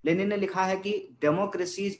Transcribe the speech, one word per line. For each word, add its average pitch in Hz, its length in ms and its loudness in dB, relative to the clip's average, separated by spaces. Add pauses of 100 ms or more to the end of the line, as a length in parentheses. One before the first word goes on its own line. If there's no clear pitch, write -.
लेनिन 185 240 2
ने 208 80 0
लिखा 190 280 0
है 190 120 0
कि 190 480 -4
"Democracy 185 640 0
is - 100 -6